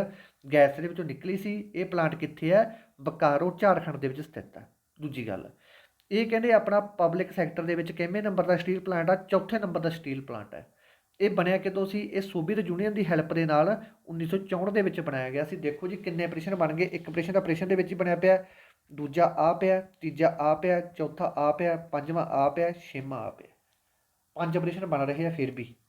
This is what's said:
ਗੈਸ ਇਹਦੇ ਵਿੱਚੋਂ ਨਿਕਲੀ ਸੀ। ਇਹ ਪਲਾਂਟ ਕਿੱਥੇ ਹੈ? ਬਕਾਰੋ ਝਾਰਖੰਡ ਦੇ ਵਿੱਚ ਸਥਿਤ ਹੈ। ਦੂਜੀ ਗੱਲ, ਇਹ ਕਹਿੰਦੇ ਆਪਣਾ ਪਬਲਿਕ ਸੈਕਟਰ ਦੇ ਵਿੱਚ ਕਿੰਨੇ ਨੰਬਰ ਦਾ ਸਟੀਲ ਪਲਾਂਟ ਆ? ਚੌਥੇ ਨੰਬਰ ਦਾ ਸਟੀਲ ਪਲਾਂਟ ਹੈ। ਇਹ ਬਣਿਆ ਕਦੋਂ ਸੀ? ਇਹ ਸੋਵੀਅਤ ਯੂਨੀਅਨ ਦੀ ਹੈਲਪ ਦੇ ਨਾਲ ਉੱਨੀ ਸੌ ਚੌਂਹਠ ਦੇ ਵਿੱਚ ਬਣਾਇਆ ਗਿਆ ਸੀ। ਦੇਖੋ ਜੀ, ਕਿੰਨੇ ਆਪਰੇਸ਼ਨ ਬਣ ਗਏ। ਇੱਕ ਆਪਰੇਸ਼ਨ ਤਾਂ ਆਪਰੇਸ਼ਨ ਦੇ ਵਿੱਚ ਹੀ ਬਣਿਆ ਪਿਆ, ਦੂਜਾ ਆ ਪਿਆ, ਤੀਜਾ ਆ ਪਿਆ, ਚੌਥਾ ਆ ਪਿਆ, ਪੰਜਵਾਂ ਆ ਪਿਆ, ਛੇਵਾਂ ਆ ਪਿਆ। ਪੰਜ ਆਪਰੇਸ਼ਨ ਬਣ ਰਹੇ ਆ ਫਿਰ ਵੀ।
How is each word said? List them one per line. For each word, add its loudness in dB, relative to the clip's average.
ਗੈਸ 8
ਇਹਦੇ -4
ਵਿੱਚੋਂ -6
ਨਿਕਲੀ -6
ਸੀ। -6
ਇਹ -4
ਪਲਾਂਟ 0
ਕਿੱਥੇ -4
ਹੈ? 4
ਬਕਾਰੋ 2
ਝਾਰਖੰਡ 2
ਦੇ -2
ਵਿੱਚ -8
ਸਥਿਤ -14
ਹੈ। -20
ਦੂਜੀ -8
ਗੱਲ, -8
ਇਹ 2
ਕਹਿੰਦੇ 2
ਆਪਣਾ 4
ਪਬਲਿਕ 0
ਸੈਕਟਰ -2
ਦੇ -2
ਵਿੱਚ -4
ਕਿੰਨੇ -4
ਨੰਬਰ 0
ਦਾ 4
ਸਟੀਲ -2
ਪਲਾਂਟ 0
ਆ? 6
ਚੌਥੇ 0
ਨੰਬਰ -4
ਦਾ 0
ਸਟੀਲ -6
ਪਲਾਂਟ -12
ਹੈ। -16
ਇਹ 4
ਬਣਿਆ 2
ਕਦੋਂ -2
ਸੀ? -4
ਇਹ -4
ਸੋਵੀਅਤ -2
ਯੂਨੀਅਨ 0
ਦੀ 0
ਹੈਲਪ 2
ਦੇ 2
ਨਾਲ 4
ਉੱਨੀ -6
ਸੌ 0
ਚੌਂਹਠ -4
ਦੇ 2
ਵਿੱਚ 0
ਬਣਾਇਆ -4
ਗਿਆ -2
ਸੀ। -8
ਦੇਖੋ -4
ਜੀ, -6
ਕਿੰਨੇ -4
ਆਪਰੇਸ਼ਨ -4
ਬਣ 2
ਗਏ। 0
ਇੱਕ -6
ਆਪਰੇਸ਼ਨ -2
ਤਾਂ 4
ਆਪਰੇਸ਼ਨ 0
ਦੇ 2
ਵਿੱਚ 2
ਹੀ -8
ਬਣਿਆ 0
ਪਿਆ, 4
ਦੂਜਾ 2
ਆ 4
ਪਿਆ, 2
ਤੀਜਾ -2
ਆ 4
ਪਿਆ, 2
ਚੌਥਾ -4
ਆ 2
ਪਿਆ, 0
ਪੰਜਵਾਂ -4
ਆ 2
ਪਿਆ, 0
ਛੇਵਾਂ -10
ਆ -8
ਪਿਆ। -16
ਪੰਜ 0
ਆਪਰੇਸ਼ਨ -2
ਬਣ 0
ਰਹੇ 0
ਆ 0
ਫਿਰ -2
ਵੀ। -12